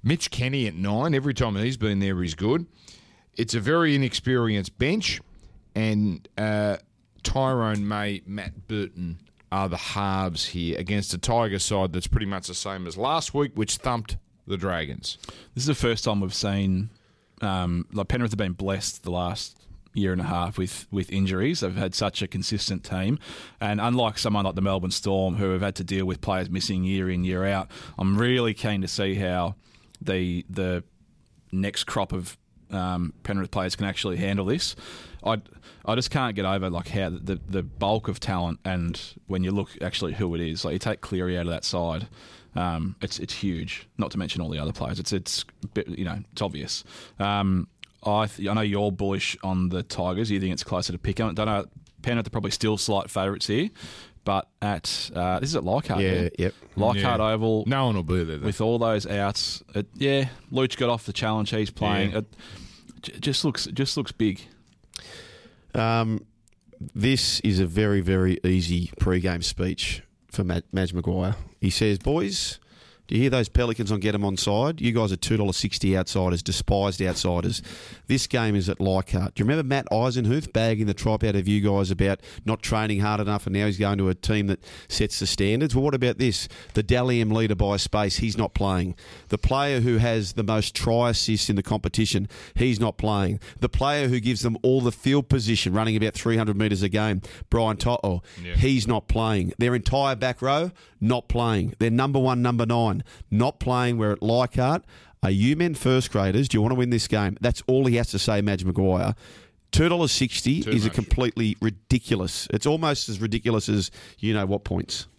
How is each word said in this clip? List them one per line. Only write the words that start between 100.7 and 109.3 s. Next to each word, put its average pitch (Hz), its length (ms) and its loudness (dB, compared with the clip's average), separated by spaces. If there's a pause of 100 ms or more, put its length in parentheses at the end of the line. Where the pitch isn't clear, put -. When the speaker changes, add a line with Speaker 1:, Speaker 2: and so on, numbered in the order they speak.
Speaker 3:
not 120 280 2
playing. 113 500 2
Their 113 120 4
number 135 280 4
one, 127 240 4
number 120 240 4
nine, 117 280 4 (360)
not 120 300 2
playing. 123 380 2
We're 107 140 2
at - 100 -2
Leichhardt. 127 640 2 (380)
Are 95 80 4
you 110 260 4
men 170 180 2
first 131 380 2
graders? 101 360 4
Do - 80 4
you 107 60 6
want 117 100 4
to 127 60 2
win 123 120 2
this 117 180 2
game? 101 320 2
That's 120 260 2
all 131 200 4
he 120 100 4
has 117 140 2
to 101 80 -2
say, 104 240 2
Madge 98 220 2
Maguire. 92 500 2 (580)